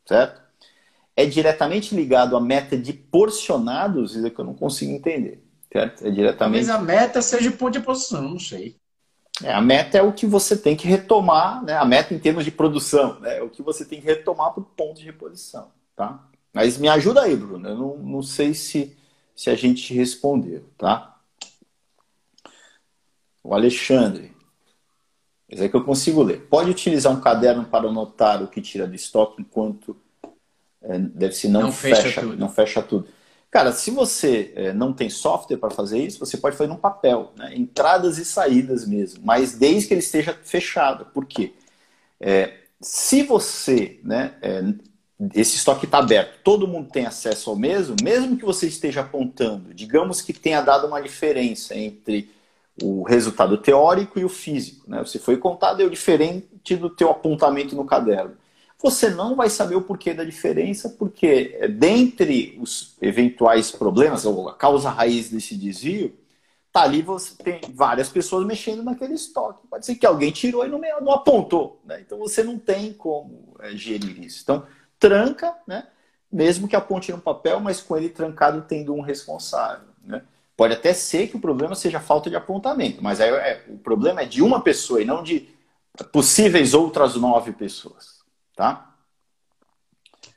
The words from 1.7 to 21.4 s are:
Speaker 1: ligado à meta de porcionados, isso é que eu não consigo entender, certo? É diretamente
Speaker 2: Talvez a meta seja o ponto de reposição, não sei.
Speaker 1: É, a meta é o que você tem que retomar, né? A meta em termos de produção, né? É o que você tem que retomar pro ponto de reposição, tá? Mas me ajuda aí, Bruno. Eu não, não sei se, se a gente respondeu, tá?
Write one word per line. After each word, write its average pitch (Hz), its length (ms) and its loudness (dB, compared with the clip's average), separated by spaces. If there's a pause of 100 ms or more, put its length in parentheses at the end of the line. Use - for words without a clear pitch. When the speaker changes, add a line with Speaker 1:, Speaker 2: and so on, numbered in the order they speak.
Speaker 1:
ligado 127 400 2
à 120 60 2
meta 135 380 -2
de 123 160 -8
porcionados, 156 1200 0
isso 113 120 -4
é 117 40 -4
que - 80 -12
eu 98 60 -8
não 92 100 -10
consigo 143 380 -6
entender, 143 520 -6 (260)
certo? 107 360 -4
É 104 40 -2
diretamente 110 560 2
Speaker 2:
Talvez 226 40 -2
a 220 80 0
meta 214 420 2
seja 240 300 0
o - 60 -8
ponto 247 160 -2
de 233 60 -4
reposição, 233 440 -6
não 156 160 -8
sei. 107 380 -14 (680)
Speaker 1:
É, 135 100 -4
a 104 80 0
meta 135 380 4
é 190 40 8
o 208 120 2
que 220 100 -4
você 202 320 2
tem 151 180 2
que 156 120 -6
retomar, 190 760 2
né? 156 140 -4
A 147 80 2
meta 135 300 4
em 156 40 -6
termos 160 240 0
de 151 80 -4
produção, 147 680 0
né? 117 160 -6
É 123 60 -6
o 117 80 -8
que - 100 -18
você 151 240 -8
tem 151 160 -14
que 143 60 -10
retomar 156 460 -2
pro 196 100 -10
ponto 156 360 -10
de 156 60 -20
reposição, 156 680 -20 (240)
tá? 120 320 -10 (280)
Mas 123 240 0
me 147 100 0
ajuda 175 340 4
aí, 170 140 2
Bruno. 98 320 -10
Eu 107 80 -8
não, 139 220 -8
não 135 240 -8
sei 147 320 -2
se, 143 420 -8 (400)
se - 140 -4
a 120 40 2
gente 123 380 0
respondeu, 123 720 -2 (140)
tá? - 400 -2 (2250)